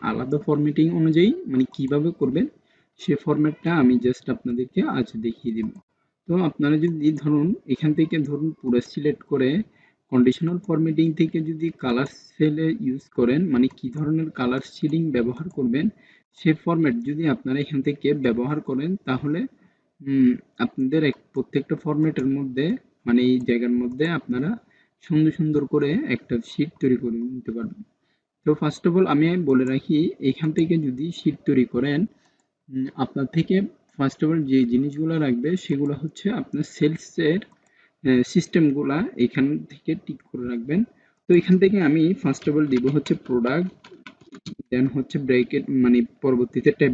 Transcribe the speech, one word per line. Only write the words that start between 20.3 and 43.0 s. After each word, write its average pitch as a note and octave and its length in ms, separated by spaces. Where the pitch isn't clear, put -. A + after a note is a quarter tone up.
আপনাদের C3+ 460
এক, C3+ 120
প্রত্যেকটা C3+ 440
ফরম্যাটের D3+ 520
মধ্যে C3+ 380
মানে B2 160
এই B2+ 180
জায়গার A#2+ 420
মধ্যে B2+ 280
আপনারা C#3 400
সুন্দর D#3 280
সুন্দর D3+ 340
করে D3 240
একটা B2 260
শিট D3 240
তৈরি C3 180
করে A#2 200
নিতে A#2+ 180
পারবেন। A2+ 300
তো D#3 100
first D3+ 300
of F3 100
all F#3 120
আমি D3+ 180
বলে C3 220
রাখি C3+ 340
এখান D3 280
থেকে E3 260
যদি C#3 340
শিট - 340
তৈরি C3 200
করেন, C#3+ 340
উম, C3 260
আপনার C3+ 380
থেকে E3 220
first C#3 280
of D#3 80
all D#3+ 160
যে C3 200
জিনিসগুলো C#3+ 540
লাগবে C3 380
সেগুলো C#3+ 380
হচ্ছে D#3 360
আপনার D3+ 420
সেলসের, D#3+ 680
আহ, B2+ 220
সিস্টেমগুলা D3 720
এখান C3 280
থেকে - 280
টিক - 320
করে B2+ 200
রাখবেন। B2 320
তো - 40
এখান F3+ 240
থেকে G3 240
আমি D#3 220
first - 320
of D3 80
all D3+ 120
দিব B2+ 220
হচ্ছে D3+ 240